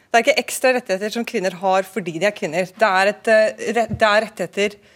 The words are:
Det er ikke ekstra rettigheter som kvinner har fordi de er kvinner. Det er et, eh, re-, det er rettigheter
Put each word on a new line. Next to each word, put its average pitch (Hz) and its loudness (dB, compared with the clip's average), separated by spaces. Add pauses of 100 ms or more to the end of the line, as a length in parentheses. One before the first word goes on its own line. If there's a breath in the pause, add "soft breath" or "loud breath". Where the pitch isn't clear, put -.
Det 233 4
er - -2
ikke - 2
ekstra - 0
rettigheter 208 -4
som 233 -6
kvinner 190 -4
har 190 0
fordi 180 -8
de 226 -2
er 302 2
kvinner. 175 -4
Det 220 0
er 190 4
et, 208 -4
eh, 220 2
re-, 220 0
det 220 0
er 208 4
rettigheter 202 -4 (200 soft breath)